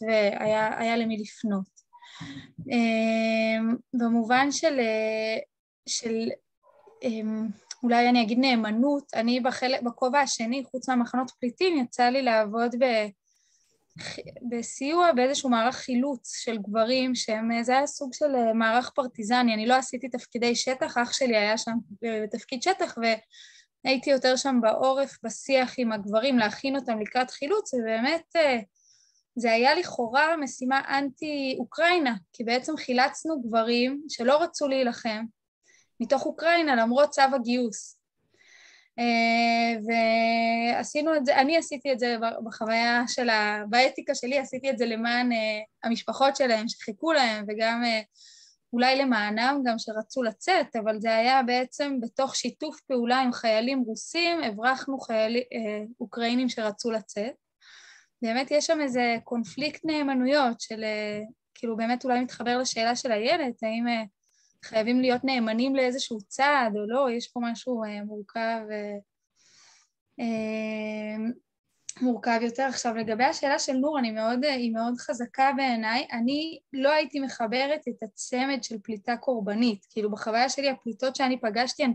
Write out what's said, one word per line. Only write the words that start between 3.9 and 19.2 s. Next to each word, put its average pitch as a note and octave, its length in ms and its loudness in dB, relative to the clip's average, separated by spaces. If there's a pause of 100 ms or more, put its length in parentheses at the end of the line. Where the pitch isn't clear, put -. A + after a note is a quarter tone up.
במובן A#3 580 2
של, C#4+ 280 0
אה, A3 580 0 (500)
של, A3+ 400 -4 (760)
אה, A3 160 -2 (600)
אולי A#3+ 260 6
אני B3 140 6
אגיד A3+ 160 2
נאמנות, B3+ 760 2
אני A#3+ 260 0
בחלק, B3+ 420 0
בכובע B3 380 0
השני, B3 440 -2
חוץ B3+ 240 -8
מהמחנות B3+ 420 0 (100)
פליטים, D#4+ 380 0
יצא B3 240 -2
לי B3 200 4
לעבוד A3+ 560 2
ב-, A3+ 300 2 (1400)
בסיוע D4 640 0
באיזשהו C4 380 2
מערך A#3+ 260 2
חילוץ C4 600 -2
של A3+ 220 -4
גברים A3+ 560 0
שהם, A3+ 480 -2
זה B3 100 0
היה C#4 140 4
סוג C#4+ 280 -8
של, C#4+ 220 0
אה, A3+ 160 2
מערך A3+ 420 2
פרטיזני, B3 600 2